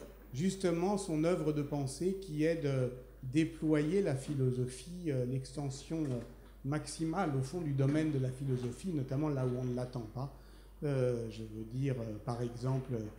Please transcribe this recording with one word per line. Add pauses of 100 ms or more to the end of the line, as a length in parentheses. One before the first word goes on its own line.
(320)
justement
son
œuvre
de
pensée
qui
est
de (320)
déployer
la
philosophie,
euh,
l'extension,
euh, (440)
maximale,
au
fond,
du
domaine
de
la
philosophie,
notamment
là
où (100)
on
ne
l'attend
pas. (500)
Euh,
je
veux
dire,
euh,
par
exemple,
euh, (160)